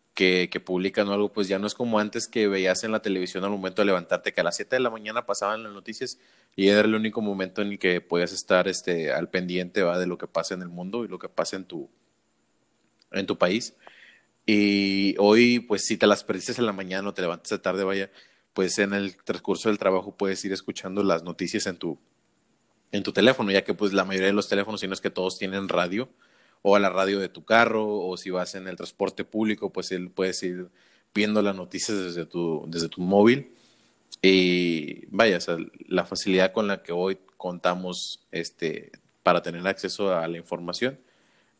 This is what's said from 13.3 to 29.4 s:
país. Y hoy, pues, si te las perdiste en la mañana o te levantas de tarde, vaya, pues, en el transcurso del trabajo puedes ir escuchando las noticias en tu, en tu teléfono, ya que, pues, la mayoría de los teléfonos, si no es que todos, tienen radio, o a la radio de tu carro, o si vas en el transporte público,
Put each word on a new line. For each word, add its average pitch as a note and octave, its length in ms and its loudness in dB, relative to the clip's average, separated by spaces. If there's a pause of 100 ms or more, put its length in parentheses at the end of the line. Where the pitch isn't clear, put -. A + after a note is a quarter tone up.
país. G2 360 0 (720)
Y G2+ 720 4
hoy, A#2 420 8
pues, G#2+ 260 -2
si A2 100 0
te G#2 100 4
las G#2 180 4
perdiste F#2+ 340 -6
en A#2+ 80 0
la G#2 60 -2
mañana F#2+ 360 -6
o G2 60 -8
te F#2 80 -4
levantas E2+ 280 -4
de G#2 80 -2
tarde, F#2+ 260 -2
vaya, G2 260 -4 (420)
pues, F#2 260 0
en G2+ 160 2
el G2 220 -4
transcurso F#2 520 -4
del G#2 100 0
trabajo F#2+ 380 0
puedes G2 280 -4
ir F#2+ 80 -4
escuchando F#2+ 500 -6
las F2 220 2
noticias F2+ 420 -4
en F2+ 100 -6
tu, E2 220 -8 (920)
en G2+ 120 -4
tu - 100 -6
teléfono, A2 380 4
ya G2 140 4
que, G2+ 100 -4
pues, G2 180 0
la F#2+ 120 2
mayoría F#2+ 240 0
de G2+ 40 2
los G2+ 160 0
teléfonos, G2+ 320 -2
si G2 80 -6
no F#2+ 60 -4
es - 60 -8
que G#2+ 100 -4
todos, F#2 280 -4
tienen G2 300 -6
radio, F2+ 400 -2 (540)
o G2+ 120 6
a G#2 60 6
la G2 100 2
radio F#2+ 300 0
de F#2 80 -4
tu F2 160 -18
carro, A2 420 4
o F#2 300 -4
si F#2 140 -10
vas F2+ 240 -4
en F#2 120 -12
el F#2 100 -10
transporte - 480 -4
público, G#2+ 480 -2